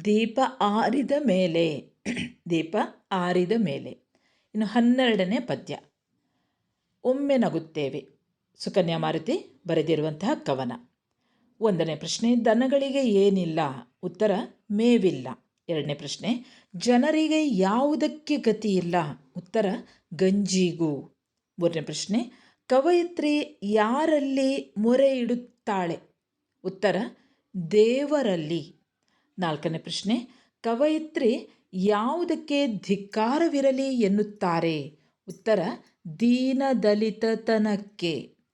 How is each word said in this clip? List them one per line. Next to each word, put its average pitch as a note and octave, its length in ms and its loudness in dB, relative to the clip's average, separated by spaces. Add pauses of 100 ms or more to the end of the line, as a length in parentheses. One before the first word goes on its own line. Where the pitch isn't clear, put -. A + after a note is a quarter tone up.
ದೀಪ A3 360 2 (200)
ಆರಿದ G#3+ 500 0 (140)
ಮೇಲೆ. E3+ 680 0 (140)
<clears throat> - 440 -8
ದೀಪ E3 260 -2 (360)
ಆರಿದ F3+ 440 0
ಮೇಲೆ. C#3 340 -2 (640)
ಇನ್ನು G#3+ 120 -2
ಹನ್ನೆರಡನೇ A#3 720 2
ಪದ್ಯ, D3 380 -8 (1300)
ಒಮ್ಮೆ C#4 320 0
ನಗುತ್ತೇವೆ, D3+ 720 -2 (480)
ಸುಕನ್ಯಾ E3 420 -2
ಮಾರುತಿ D#3+ 680 -4
ಬರೆದಿರುವಂತಹ D#3 640 0 (160)
ಕವನ. C3 260 -2 (880)
ಒಂದನೇ E3 360 0
ಪ್ರಶ್ನೆ, A#3 400 0
ದನಗಳಿಗೆ C4 680 2
ಏನಿಲ್ಲ? G3 560 2 (420)
ಉತ್ತರ, G3 280 0 (420)
ಮೇವಿಲ್ಲ. F#3+ 560 2 (400)
ಎರಡನೇ D3 260 -4
ಪ್ರಶ್ನೆ, E3+ 500 -6 (320)
ಜನರಿಗೆ D4+ 680 2
ಯಾವುದಕ್ಕೆ C#4 880 0
ಗತಿ G#3+ 380 0
ಇಲ್ಲ? F3 200 0 (420)
ಉತ್ತರ, G#3 300 -2 (480)
ಗಂಜಿಗೂ. F3 840 0 (580)
ಮೂರನೇ E3 220 0
ಪ್ರಶ್ನೆ, G3 520 -6 (340)
ಕವಯಿತ್ರಿ D4 960 0
ಯಾರಲ್ಲಿ C4+ 1160 0
ಮೊರೆ C4 400 4
ಇಡುತ್ತಾಳೆ? G#3+ 800 -4 (640)
ಉತ್ತರ, F#3 320 0 (760)
ದೇವರಲ್ಲಿ. G#3+ 1080 2 (600)
ನಾಲ್ಕನೇ D#3+ 400 -4
ಪ್ರಶ್ನೆ, A3+ 500 -4 (320)
ಕವಯಿತ್ರಿ C#4+ 880 0 (240)
ಯಾವುದಕ್ಕೆ C#4+ 920 0
ಧಿಕ್ಕಾರವಿರಲಿ C4 1300 0
ಎನ್ನುತ್ತಾರೆ? F3 1000 0 (300)
ಉತ್ತರ, G3 320 0 (600)
ದೀನ B3+ 420 2 (200)
ದಲಿತತನಕ್ಕೆ. G#3+ 1500 0 (180)